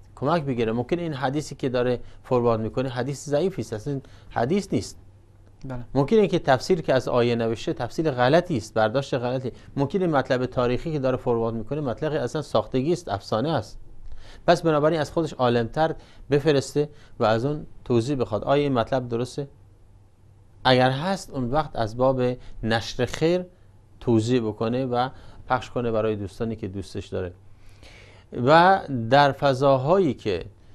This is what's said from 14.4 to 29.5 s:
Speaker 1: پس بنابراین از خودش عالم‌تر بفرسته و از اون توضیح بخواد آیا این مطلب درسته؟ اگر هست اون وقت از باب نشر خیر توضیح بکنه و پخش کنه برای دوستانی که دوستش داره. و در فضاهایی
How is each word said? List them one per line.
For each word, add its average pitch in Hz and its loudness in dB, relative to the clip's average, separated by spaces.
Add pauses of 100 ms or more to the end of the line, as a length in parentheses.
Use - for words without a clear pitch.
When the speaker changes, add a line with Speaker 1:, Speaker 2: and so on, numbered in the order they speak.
Speaker 1:
پس 170 4
بنابراین 156 2
از 139 -4
خودش 160 -2
عالم‌تر 123 0 (360)
بفرسته 147 2 (300)
و 120 2
از 113 4
اون 151 -4 (180)
توضیح 123 2
بخواد 113 -2
آیا 143 2
این 143 0
مطلب 123 0
درسته؟ 127 -6 (1160)
اگر 127 6
هست 175 -4
اون 127 -4
وقت 147 -2
از 113 -2
باب 127 2 (400)
نشر 113 0
خیر 175 0 (560)
توضیح 117 2
بکنه 113 -4
و 120 0 (400)
پخش 127 -2
کنه 120 -2
برای 110 0
دوستانی 107 -6
که 107 -8
دوستش 95 -10
داره. 92 -6 (1120)
و 175 8 (300)
در 139 6
فضاهایی 139 2